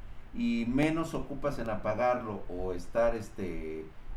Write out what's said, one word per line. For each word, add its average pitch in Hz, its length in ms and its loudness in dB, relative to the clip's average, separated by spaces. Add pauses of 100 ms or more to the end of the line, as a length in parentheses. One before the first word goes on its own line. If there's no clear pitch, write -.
(340)
y 117 340 2
menos 151 480 4
ocupas 139 420 -2
en 117 120 -2
apagarlo 110 800 2
o 90 240 -2
estar, 117 420 2
este, 82 680 -6 (320)